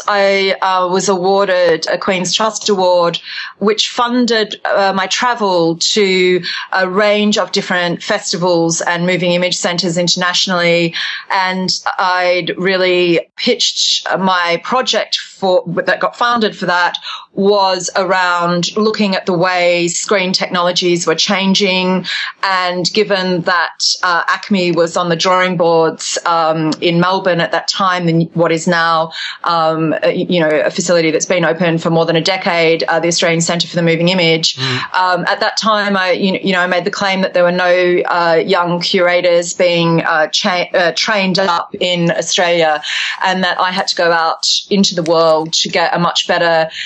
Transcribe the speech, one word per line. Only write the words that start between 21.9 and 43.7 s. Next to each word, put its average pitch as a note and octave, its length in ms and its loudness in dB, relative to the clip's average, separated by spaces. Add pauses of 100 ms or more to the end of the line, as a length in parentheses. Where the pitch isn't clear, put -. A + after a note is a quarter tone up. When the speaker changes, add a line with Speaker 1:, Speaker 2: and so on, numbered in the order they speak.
Speaker 1:
And F3+ 480 -2
given F#3 480 0
that, E3+ 380 -2 (260)
uh, F3 240 0
acme F#3 420 0
was E3+ 260 0
on F3+ 120 -2
the E3+ 80 0
drawing F#3 400 2
boards, E3 600 0 (100)
um, D#3+ 440 0 (100)
in F3 200 2
Melbourne F3+ 400 0
at E3 100 -2
that - 160 -4
time, F3+ 420 -2
in E3 260 2
what E3 180 2
is E3 160 -2
now, E3 420 2 (320)
um, D#3+ 520 0 (100)
uh, - 40 4
you F3+ 300 0
know, D#3 100 2
a D3+ 220 2
facility E3+ 400 0
that's D#3+ 160 0
been F3+ 180 0
open E3 340 0
for E3+ 120 -2
more E3 160 2
than E3 80 0
a E3 60 2
decade, E3+ 640 0
uh, E3 160 0
the E3+ 80 0
Australian E3+ 320 0
Centre E3+ 260 0
for - 80 -10
the F3 80 0
Moving E3 280 2
Image. E3 460 2
Speaker 2:
Mm. C3 380 -4
Speaker 1:
Um, F3+ 320 0
at G3+ 140 -2
that A3 160 -2
time, G3+ 400 0
I, F#3 160 0
you, F#3+ 280 0
you F#3+ 120 -2
know, F3+ 80 2
I F3+ 80 0
made F3+ 160 0
the G3+ 160 -4
claim F#3+ 220 0
that F#3 120 -2
there F3+ 80 4
were F3 80 4
no, F3+ 560 2
uh, E3+ 400 2
young F3 340 0
curators F3 760 2
being, E3+ 480 2
uh, D#3 260 0
cha-, F3+ 460 -2
uh, F3 200 2
trained F#3+ 460 0
up F#3+ 400 -2
in F3 320 0
Australia, E3+ 680 2 (440)
and F#3 180 0
that F3+ 160 -2
I F#3 140 0